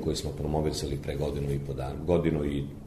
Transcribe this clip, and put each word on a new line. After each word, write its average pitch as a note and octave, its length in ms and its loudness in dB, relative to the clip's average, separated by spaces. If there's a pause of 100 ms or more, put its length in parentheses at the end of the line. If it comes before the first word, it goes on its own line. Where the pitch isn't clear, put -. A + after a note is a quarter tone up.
koji D#2 120 0
smo D2+ 160 -2
promovisali D2 720 0
pre D2 120 -4
godinu C#2+ 360 0
i C#2 80 0
po C#2 140 -4
dana, C2 220 -4 (120)
godinu E2 380 4
i C#2+ 180 0 (240)